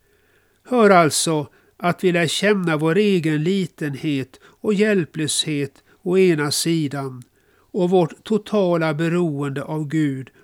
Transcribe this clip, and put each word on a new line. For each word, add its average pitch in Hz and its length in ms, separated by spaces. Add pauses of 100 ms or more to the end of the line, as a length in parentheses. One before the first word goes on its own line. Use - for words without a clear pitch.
(640)
hör 233 260
alltså 160 580 (300)
att 175 260
vi 185 80
lär 170 160
känna 185 500
vår 160 200
egen 165 460
litenhet 156 1000
och - 300
hjälplöshet 160 1080 (180)
å 180 160
ena 160 340
sidan 139 720 (480)
och 180 180
vårt 180 340
totala 180 720
beroende 147 680
av 156 240
Gud 139 420 (140)